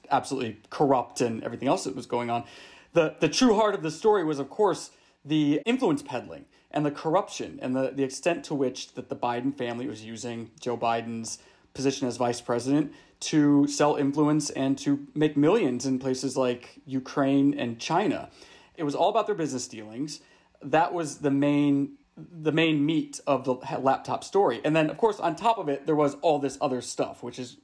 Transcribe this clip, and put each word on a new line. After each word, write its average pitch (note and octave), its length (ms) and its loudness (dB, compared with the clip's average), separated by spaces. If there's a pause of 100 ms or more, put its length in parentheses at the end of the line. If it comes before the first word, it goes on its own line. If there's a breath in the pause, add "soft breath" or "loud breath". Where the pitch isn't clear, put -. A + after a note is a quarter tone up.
(100)
absolutely B2 480 -2 (120)
corrupt C3+ 500 0
and A2+ 240 0
everything A#2 240 -4
else E3 160 0
that - 100 -8
was - 120 -10
going A#2+ 240 -4
on. A#2 140 -4 (500 loud breath)
The, D#3+ 260 4
the D#3+ 80 2
true B3 260 4
heart G#3 200 4
of D#3+ 80 -6
the D#3 80 -2
story G3+ 340 4
was, D3+ 160 -2
of C3+ 100 -8
course, G3 400 0 (340 soft breath)
the D3 400 2
influence A3+ 380 2
peddling G2+ 420 -10 (260 soft breath)
and D3+ 140 -2
the D3 60 0
corruption D#3+ 720 -2
and B2+ 120 -2
the, C3 200 0
the C#3 80 -2
extent E3 420 -2
to D#3+ 100 -6
which - 400 -4
that B2 140 -12
the C3 80 -6
Biden B2 400 -2
family A#2+ 300 -6
was G#2+ 180 -10
using A2+ 460 -10 (100)
Joe A#2+ 160 -4
Biden's A2+ 640 -4 (340 soft breath)
position C3 340 -2
as A#2 100 -4
vice A#2+ 240 0
president C3 520 0 (280 loud breath)
to D3 460 4
sell D3 300 2
influence D3 540 2
and C3+ 280 0
to C#3+ 360 0
make D3+ 220 2
millions C#3+ 500 2
in C3 120 0
places C3 380 -4
like B2 480 -2
Ukraine C#3 680 2
and A#2+ 240 -4
China. D#3 500 -2 (480 loud breath)
It E3 60 -8
was C#3+ 120 -2
all E3 140 2
about G#3+ 180 2
their G#3 80 -2
business C3+ 320 -4
dealings. A2+ 540 -10 (420 soft breath)
That D#3 300 2
was D#3+ 260 -4
the C#3+ 120 0
main, C#3+ 640 2 (240)
the D#3 360 -4
main D#3 320 2
meat D3+ 420 -2
of C3 180 0
the B2+ 100 0
ha-, C#3+ 240 -6
laptop C3 460 0
story. F3 400 2
And D#3 120 2
then, D#3 140 4
of - 80 -10
course, G#3+ 220 2
on D#3+ 160 0
top A3+ 220 0
of D#3+ 100 -4
it, C#3 180 -2
there D#3 100 2
was D3 200 2
all D#3 220 2
this C3+ 220 -4
other C3 200 -2
stuff, - 420 -6
which A#2+ 160 -10
is, B2+ 260 -12